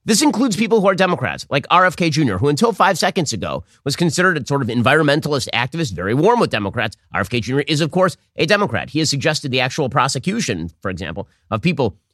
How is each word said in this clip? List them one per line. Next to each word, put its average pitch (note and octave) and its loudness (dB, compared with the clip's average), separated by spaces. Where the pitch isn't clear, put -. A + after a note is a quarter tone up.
This G#3 2
includes B3 2
people G#3+ 2
who G3 4
are G3 4
Democrats, D3+ -2
like - -2
R F3+ 6
F F3+ 0
K E3+ 0
Junior, C#3+ 0
who C#3 2
until G3 2
five F#3 2
seconds F3+ -2
ago D#2+ -6
was - -4
considered F3 2
a C#3 -8
sort C#3 -2
of A2+ -2
environmentalist C#3+ 2
activist, B2+ -2
very F2+ -4
warm G3+ 2
with D#3 0
Democrats. G#2+ -4
R F#2 0
F - -4
K A#2+ 0
Junior B2+ -2
is, D#3 0
of D#3 -2
course, F3+ 0
a D#3+ 2
Democrat. D#3 0
He D3+ -4
has D#3+ 0
suggested D3 -2
the B2+ 0
actual C3 -2
prosecution, B2+ -2
for G2 -4
example, F2+ -8
of A2+ -4
people C#3 0